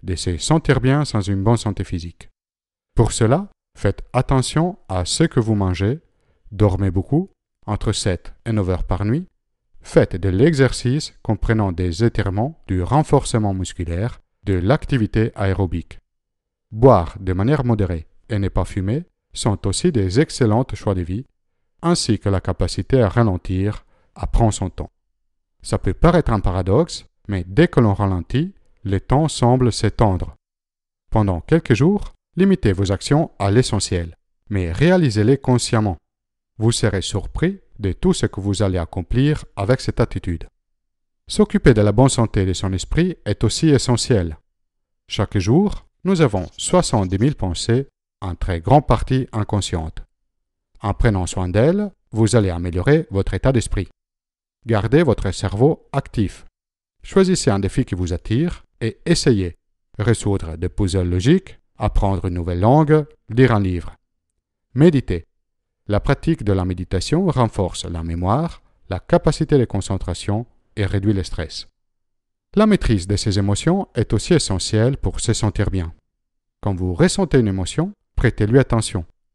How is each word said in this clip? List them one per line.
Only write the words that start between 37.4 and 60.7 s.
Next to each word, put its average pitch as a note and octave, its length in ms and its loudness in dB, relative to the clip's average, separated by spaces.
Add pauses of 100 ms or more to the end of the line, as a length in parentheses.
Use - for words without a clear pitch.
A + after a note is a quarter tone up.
de G2 140 -4
tout F3+ 200 0
ce - 140 -2
que - 140 -10
vous G2+ 200 -2
allez F#2+ 160 0
accomplir A#2 640 -2 (120)
avec G2+ 260 0
cette - 200 -2
attitude. F#2 460 -6 (760)
S'occuper - 480 4
de G#2+ 80 2
la G#2 120 4
bonne C3 160 6
santé G#2+ 360 0
de F#2 80 0
son F#2+ 200 -4
esprit E3 520 -2
est - 180 -4
aussi C3+ 260 2
essentiel. A2+ 680 2 (680)
Chaque - 320 -2
jour, C#3 480 0 (180)
nous F3+ 160 2
avons G#2 260 0 (100)
soixante-dix G2 640 0
mille A#2 160 0
pensées, A2+ 540 -2 (320)
en F2+ 120 -6
très E2+ 280 -4
grande C#3+ 260 4
partie C3 460 0
inconscientes. F#2+ 680 -4 (800)
En G2+ 120 -2
prenant G2 340 0
soin F2+ 220 -6
d'elles, E3+ 420 0 (200)
vous A2+ 260 2
allez G2+ 120 2
améliorer F2 640 0
votre G2 220 -2
état C3 180 0
d'esprit. G#2+ 380 -2 (760)
Gardez A2+ 380 2
votre G#2 280 0
cerveau G#2 600 0
actif. - 540 -4 (580)
Choisissez F#3 480 2
un G2 80 2
défi G2 240 -2
qui - 120 -8
vous F2 180 -4
attire B2+ 500 -4 (160)
et A2 260 -4
essayez. G#2+ 520 2 (400)
Résoudre G2+ 580 -2
des E2 140 -4
puzzles F#2 400 -2